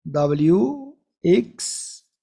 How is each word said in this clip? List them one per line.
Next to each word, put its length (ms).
دبليو 920
إكس 760